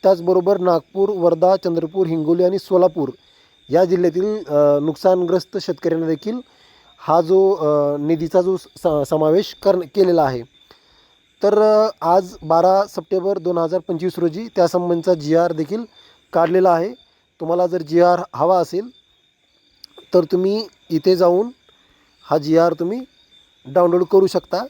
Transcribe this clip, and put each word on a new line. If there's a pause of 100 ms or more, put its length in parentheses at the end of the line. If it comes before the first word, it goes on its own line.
त्याचबरोबर
नागपूर,
वर्धा,
चंद्रपूर,
हिंगोली
आणि
सोलापूर (600)
या
जिल्ह्यातील,
अ,
नुकसानग्रस्त
शेतकऱ्यांना
देखील (640)
हा
जो,
अ,
निधीचा
जो
स-,
समावेश
कर-, (100)
केलेला
आहे. (1040)
तर,
अ, (120)
आज
बारा
सप्टेंबर
दोन
हजार
पंचवीस
रोजी
त्यासंबंधीचा
जीआर
देखील (500)
काढलेला
आहे. (460)
तुम्हाला
जर
जीआर (140)
हवा
असेल (1200)
तर
तुम्ही (220)
इथे
जाऊन (800)
हा
जीआर
तुम्ही (680)
डाउनलोड
करू
शकता.